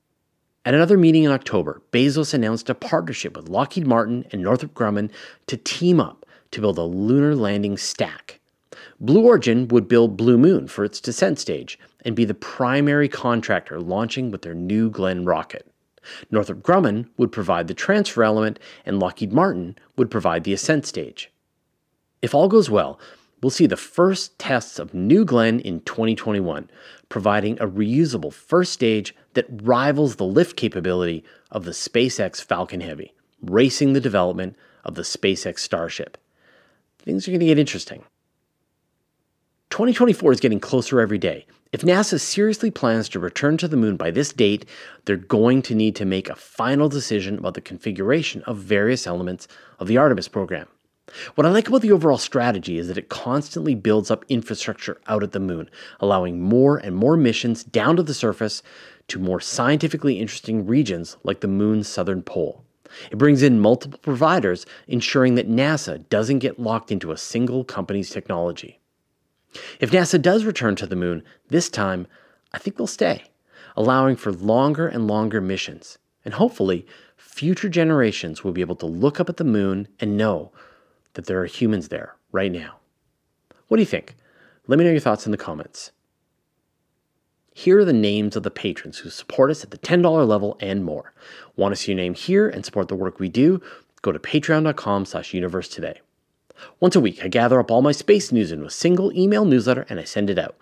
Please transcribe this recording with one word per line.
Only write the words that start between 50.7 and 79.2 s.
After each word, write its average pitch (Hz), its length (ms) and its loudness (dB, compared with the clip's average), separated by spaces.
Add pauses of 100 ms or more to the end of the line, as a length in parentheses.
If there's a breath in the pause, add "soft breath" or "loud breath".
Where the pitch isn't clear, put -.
What 208 100 4
I 170 40 4
like 220 180 2
about 254 140 4
the 214 100 4
overall 156 260 6
strategy 101 600 -2
is 85 100 -6
that 90 100 -6
it - 100 -10
constantly 147 680 -4
builds 107 340 2
up 110 180 -4
infrastructure - 800 -6
out 107 160 -2
at 101 80 -4
the 101 100 -6
moon, 87 300 -6 (300 loud breath)
allowing 90 400 0
more 127 360 4
and 98 180 -6
more 123 220 4
missions 120 480 0
down 117 320 2
to 180 60 2
the 151 120 -6
surface 107 480 -4 (460 loud breath)
to - 120 -8
more 90 200 -2
scientifically 143 800 0
interesting 110 460 -6
regions 104 560 -2
like 95 180 -6
the 101 80 -4
moon's 104 400 0
southern 92 340 -4
pole. - 420 -6 (460 loud breath)
It 107 80 -6
brings 139 240 4
in 127 180 6
multiple 123 420 2
providers, 139 640 0 (220 loud breath)
ensuring 127 480 2
that 120 140 0
nasa 127 600 -2
doesn't 113 300 0
get 127 180 -4
locked 113 320 -4
into 90 220 -6
a 78 40 -10
single 123 460 -4
company's 101 480 -8
technology. 87 680 -8 (1000 loud breath)
If 120 100 -2
nasa 175 320 2
does 202 220 4
return 120 320 -2
to 101 100 -8
the 92 80 -8
moon, 87 300 -4 (240 soft breath)
this 170 200 0
time, 95 380 -4 (460 soft breath)
I - 60 -12
think - 180 -10
they'll 233 100 -6
stay, - 380 -2 (520 loud breath)
allowing 131 380 2
for 113 160 -6
longer 123 560 0
and 113 220 -4
longer 107 320 -2
missions. - 580 -8 (260)
And 92 100 -12
hopefully, 101 520 0 (300 soft breath)
future 175 520 -4
generations 147 760 0
will 95 80 -4
be 87 80 -4
able 87 160 -4
to 87 100 -8
look 92 320 0
up 175 100 -2